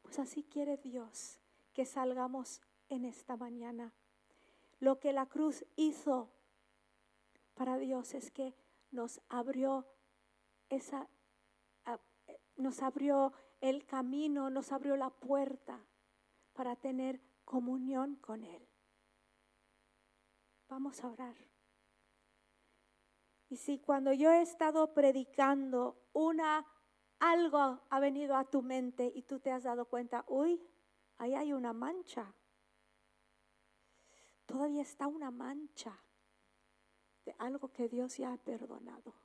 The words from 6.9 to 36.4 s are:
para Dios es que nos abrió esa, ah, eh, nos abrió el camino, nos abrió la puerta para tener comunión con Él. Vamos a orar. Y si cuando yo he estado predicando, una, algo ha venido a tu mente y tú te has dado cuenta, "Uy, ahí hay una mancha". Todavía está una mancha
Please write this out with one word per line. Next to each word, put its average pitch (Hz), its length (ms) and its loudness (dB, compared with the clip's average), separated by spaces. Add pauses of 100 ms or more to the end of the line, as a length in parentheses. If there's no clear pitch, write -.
para 254 240 -2
Dios 262 360 -4
es 269 180 -10
que 262 240 -6 (340)
nos 240 400 -8
abrió 262 560 -2 (840)
esa, 269 380 -6 (760)
ah, 240 140 -8 (260)
eh, - 140 -20 (160)
nos 262 260 -2
abrió 269 520 2 (280)
el 262 240 0
camino, 277 640 -2
nos 269 220 -4
abrió 277 240 0
la 262 160 -2
puerta 269 760 -2 (680)
para 247 220 -4
tener 262 460 -4 (240)
comunión 262 680 -2
con 220 280 -12
Él. 175 240 -18 (2000)
Vamos 269 340 -6
a 254 60 -6
orar. 240 260 -12 (2250)
Y 254 80 -12
si 285 220 -4
cuando 277 320 4
yo 285 200 8
he 339 100 10
estado 311 520 2
predicando, 269 1200 4
una, 311 520 2 (540)
algo 294 680 6
ha 269 100 2
venido 277 360 2
a 269 100 4
tu 269 160 2
mente 247 520 -2
y 247 100 -10
tú 269 160 -8
te 269 120 -2
has 254 120 -4
dado 240 220 -2
cuenta, 240 420 -4
"Uy, 330 340 2 (560)
ahí 247 180 -2
hay 285 180 -2
una 247 200 -2
mancha". 247 600 -8 (2000)
Todavía 294 360 -4
está 277 260 -8
una 294 220 -8
mancha 254 720 -12 (1200)